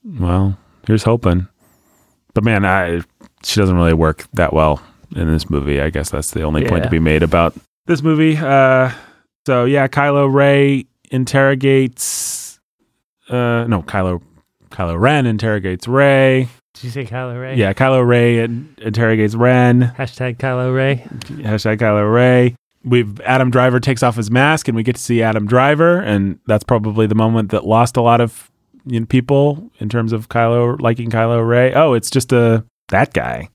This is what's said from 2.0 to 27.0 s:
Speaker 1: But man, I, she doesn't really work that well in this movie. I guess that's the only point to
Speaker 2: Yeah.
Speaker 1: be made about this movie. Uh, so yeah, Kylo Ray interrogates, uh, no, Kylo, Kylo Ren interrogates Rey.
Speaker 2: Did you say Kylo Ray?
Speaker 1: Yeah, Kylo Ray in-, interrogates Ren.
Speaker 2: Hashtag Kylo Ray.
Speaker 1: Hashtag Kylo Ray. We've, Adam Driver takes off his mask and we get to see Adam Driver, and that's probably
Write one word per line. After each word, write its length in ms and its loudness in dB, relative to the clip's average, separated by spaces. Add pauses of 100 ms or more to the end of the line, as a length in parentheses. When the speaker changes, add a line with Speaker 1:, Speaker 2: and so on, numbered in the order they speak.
Speaker 1:
But 100 0
man, 220 0
I, 340 0 (440)
she 160 -2
doesn't 160 2
really 180 4
work 400 0
that 180 0
well 300 0 (320)
in 180 -4
this 160 -2
movie. 320 -2
I 100 -2
guess 200 -6
that's 220 -8
the 100 -6
only 260 -2
point 140 0
to 60 -4
Speaker 2:
Yeah. 20 -4
Speaker 1:
be 80 0
made 240 2
about 320 0 (320)
this 160 -2
movie. 340 0
Uh, 540 2 (560)
so 180 0
yeah, 240 0
Kylo 440 0
Ray 540 2 (720)
interrogates, 1000 -2 (720)
uh, 380 -2
no, 140 0
Kylo, 380 -4 (500)
Kylo 300 -6
Ren 260 2
interrogates 600 -4
Rey. 600 2 (260)
Speaker 2:
Did 100 -18
you 60 -10
say 160 -10
Kylo 340 -10
Ray? 160 -8
Speaker 1:
Yeah, 160 0
Kylo 340 2
Ray 340 2
in-, 380 -6
interrogates 560 0
Ren. 640 4
Speaker 2:
Hashtag 400 -8
Kylo 380 -4
Ray. 320 -2 (360)
Speaker 1:
Hashtag 360 -2
Kylo 340 2
Ray. 420 4 (300)
We've, 380 0
Adam 280 0
Driver 300 2
takes 220 -2
off 140 0
his 140 -4
mask 380 0
and 80 -2
we 60 -2
get 140 -2
to 60 -14
see 200 0
Adam 240 -2
Driver, 540 2
and 460 -2
that's 180 0
probably 420 0